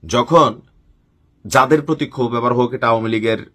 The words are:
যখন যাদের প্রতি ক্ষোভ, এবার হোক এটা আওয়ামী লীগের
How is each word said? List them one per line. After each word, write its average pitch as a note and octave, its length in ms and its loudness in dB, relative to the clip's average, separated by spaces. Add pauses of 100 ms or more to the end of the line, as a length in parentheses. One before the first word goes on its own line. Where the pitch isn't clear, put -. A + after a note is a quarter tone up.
যখন B2 560 2 (840)
যাদের C3+ 360 2
প্রতি D3+ 240 -4
ক্ষোভ, A#2+ 300 -4
এবার A#2+ 180 0
হোক B2 200 0
এটা B2 140 -4
আওয়ামী A2+ 220 0
লীগের A2 460 -2